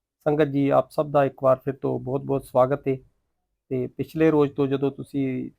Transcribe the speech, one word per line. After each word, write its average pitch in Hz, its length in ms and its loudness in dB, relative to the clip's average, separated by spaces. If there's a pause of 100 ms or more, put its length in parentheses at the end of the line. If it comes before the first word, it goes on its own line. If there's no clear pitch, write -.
(240)
ਸੰਗਤ 151 200 2
ਜੀ, 139 240 0
ਆਪ 139 220 2
ਸਭ 151 200 -4
ਦਾ 143 140 2
ਇੱਕ 135 180 -4
ਵਾਰ 131 220 2
ਫਿਰ 135 100 -6
ਤੋਂ 131 260 -4
ਬਹੁਤ-ਬਹੁਤ 135 440 -6
ਸਵਾਗਤ 131 440 0
ਹੈ। 135 80 -2 (720)
ਤੇ 127 180 -4
ਪਿਛਲੇ 160 440 0
ਰੋਜ਼ 147 220 4
ਤੋਂ 139 140 -2
ਜਦੋਂ 139 240 -2
ਤੁਸੀਂ 131 680 -6